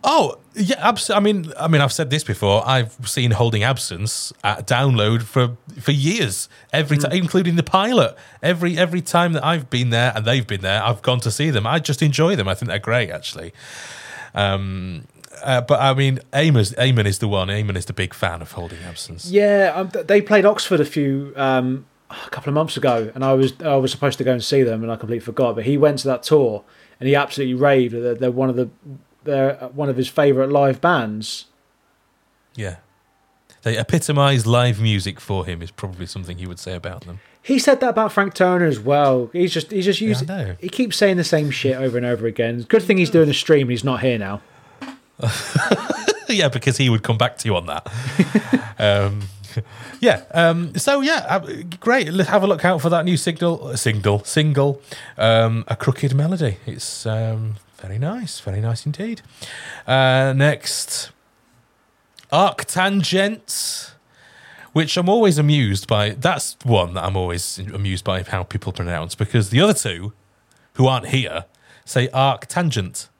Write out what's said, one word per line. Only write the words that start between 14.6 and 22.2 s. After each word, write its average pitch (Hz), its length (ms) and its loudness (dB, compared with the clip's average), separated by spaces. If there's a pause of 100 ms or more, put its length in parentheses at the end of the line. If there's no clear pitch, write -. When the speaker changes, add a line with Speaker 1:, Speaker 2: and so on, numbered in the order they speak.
Speaker 1:
uh, 127 180 0
but 131 200 2
I 135 120 4
mean, 135 260 2 (120)
Eamon, 135 460 4
Eamon 123 280 4
is 98 140 0
the 110 80 -2
one. 98 220 -2
Eamon 104 260 -4
is 107 120 -6
the - 60 -12
big 92 200 -6
fan 85 280 -4
of 78 120 -16
Holding 85 300 -12
Absence. 85 460 -14
Speaker 2:
Yeah, 202 460 4
um, 185 160 -6
th-, 170 160 -8
they 208 140 6
played 208 240 4
Oxford 208 340 2
a 147 60 4
few, 139 500 -2
um, 131 500 0 (240)
a - 200 -16